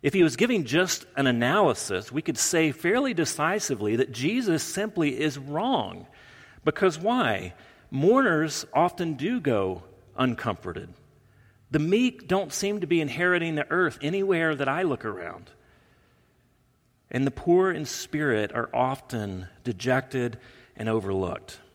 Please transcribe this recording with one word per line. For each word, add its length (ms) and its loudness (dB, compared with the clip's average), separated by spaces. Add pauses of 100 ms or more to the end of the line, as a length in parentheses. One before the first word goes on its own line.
If 100 2
he 100 4
was 140 4
giving 280 2
just 420 0 (100)
an 100 2
analysis, 840 2
we 100 -4
could 160 -4
say 340 2
fairly 420 0
decisively 840 0
that 160 2
Jesus 500 0
simply 560 -2
is 200 -2
wrong. 680 -4 (560)
Because 360 2
why? 560 0 (360)
Mourners 840 4
often 400 2
do 260 -2
go 420 0 (340)
uncomforted. 760 -4 (800)
The 80 0
meek 500 0
don't 240 0
seem 280 -2
to 60 -4
be 140 2
inheriting 540 0
the 160 -2
earth 320 0
anywhere 520 2
that 140 -2
I 140 0
look 220 -2
around. 460 -8 (1600)
And 160 0
the 40 0
poor 400 4
in 160 -4
spirit 680 -2
are 220 -4
often 760 -2 (160)
dejected 720 -2 (380)
and 120 -4
overlooked. 680 -4 (160)